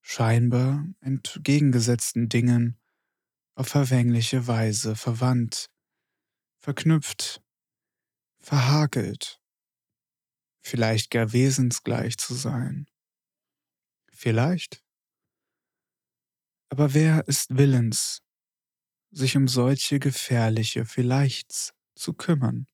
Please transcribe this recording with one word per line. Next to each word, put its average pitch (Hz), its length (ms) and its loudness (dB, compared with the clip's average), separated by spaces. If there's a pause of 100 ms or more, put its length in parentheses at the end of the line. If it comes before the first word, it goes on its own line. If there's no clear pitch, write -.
scheinbar 123 840 0 (140)
entgegengesetzten 131 1300 0
Dingen 120 500 2 (720)
auf 127 140 -6
verfängliche 123 800 2
Weise 110 500 -2
verwandt, 120 720 -2 (880)
verknüpft, - 880 -2 (1000)
verhakelt, 135 1000 0 (1160)
vielleicht 113 500 -2
gar 113 240 0
wesensgleich 123 840 0
zu - 180 -6
sein. 123 520 -6 (1200)
Vielleicht. 123 760 -2 (1900)
Aber 139 240 2
wer 156 340 4
ist 135 300 -2
willens, 127 640 2 (880)
sich 135 260 0
um 139 120 4
solche 131 500 0
gefährliche 113 880 0
Vielleichts 127 880 -2 (200)
zu - 200 -8
kümmern? 127 600 -2